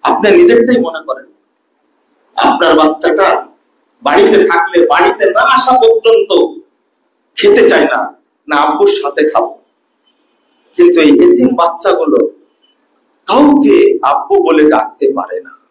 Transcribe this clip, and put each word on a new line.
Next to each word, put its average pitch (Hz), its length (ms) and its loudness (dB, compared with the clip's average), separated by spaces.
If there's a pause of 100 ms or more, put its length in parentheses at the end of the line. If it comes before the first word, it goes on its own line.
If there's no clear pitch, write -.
আপনি - 280 -2
নিজেরটাই 247 500 2
মনে 160 260 -8
করেন, - 180 -10 (1080)
আপনার 151 400 -2
বাচ্চাটা 156 720 -2 (560)
বাড়িতে 175 420 2
থাকলে 165 420 0
বাড়িতে 175 440 0
না - 220 0
আসা - 180 0
পর্যন্ত 440 880 0 (760)
খেতে 202 340 2
চায় 147 160 0
না, 113 280 -6 (340)
"না, 151 80 -6
আব্বুর 151 320 0
সাথে 151 420 -2
খাবো।" - 300 -6 (1160)
কিন্তু 175 240 2
এই 151 100 2
এতিম - 460 2
বাচ্চাগুলো - 720 -2 (1000)
কাউকে 277 760 2
আব্বু 170 420 -2
বলে 156 200 0
ডাকতে 143 520 -2
পারে 92 260 -10
না। - 300 -20